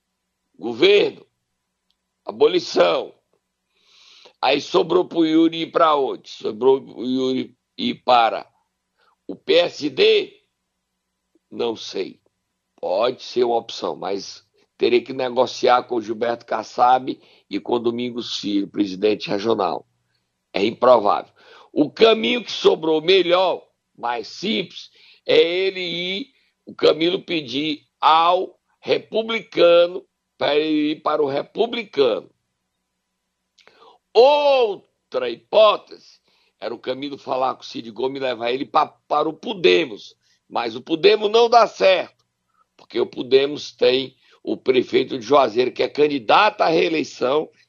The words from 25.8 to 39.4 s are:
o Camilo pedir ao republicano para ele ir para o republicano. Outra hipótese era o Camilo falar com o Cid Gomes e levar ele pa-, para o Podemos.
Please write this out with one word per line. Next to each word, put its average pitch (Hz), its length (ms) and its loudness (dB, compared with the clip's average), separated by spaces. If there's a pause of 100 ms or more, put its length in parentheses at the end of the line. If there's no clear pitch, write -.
o - 120 -20
Camilo 160 480 0
pedir 147 640 -6 (120)
ao 170 600 2 (200)
republicano 175 1300 0 (320)
para 139 180 -2
ele 151 360 0
ir 151 100 -8
para 151 220 -2
o 143 40 0
republicano. 139 1000 -2 (1800)
Outra 247 1160 2
hipótese - 880 0 (400)
era 110 160 -8
o 110 40 -20
Camilo 131 380 -8
falar 131 380 -4
com - 80 -20
o - 20 -20
Cid 123 240 -12
Gomes 131 320 -6
e 135 40 -4
levar 120 260 -4
ele 135 140 -4
pa-, - 300 0 (120)
para 151 200 -2
o 156 60 -6
Podemos. 175 840 -4 (320)